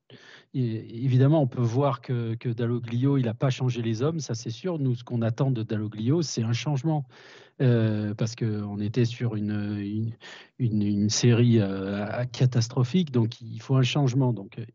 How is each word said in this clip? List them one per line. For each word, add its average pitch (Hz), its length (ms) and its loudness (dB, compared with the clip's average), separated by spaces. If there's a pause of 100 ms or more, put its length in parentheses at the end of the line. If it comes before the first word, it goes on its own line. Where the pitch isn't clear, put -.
(540)
é-, 113 320 -2 (180)
évidemment, 135 380 6
on 131 60 2
peut 127 120 -4
voir 123 400 2
que, 117 340 -4
que 120 140 -6
Dalloglio, 120 680 0
il 123 80 2
a 110 80 -2
pas 135 160 0
changé 123 320 -2
les 113 200 -2
hommes, 160 180 -2
ça, 120 140 -6
c'est 113 160 -8
sûr. 170 280 -6
Nous, 127 160 0
ce 123 80 -8
qu'on 120 200 -4
attend 123 280 0
de 113 120 -2
Dalloglio, 110 600 -2
c'est 123 220 -4
un 117 80 0
changement. 147 540 -2 (540)
Euh, 110 540 2
parce 110 200 -4
qu'on 104 460 -4
était 107 240 0
sur 113 320 -2
une, 104 420 -2
une, 110 340 -4 (460)
une, 107 240 0
une 104 280 2
série, 120 500 6
euh, 101 720 -2
catastrophique, 131 800 0
donc 117 280 0
il 113 200 -12
faut 135 160 0
un 131 80 4
changement. 127 480 2
Donc, 98 260 -10
euh, 113 60 -8 (100)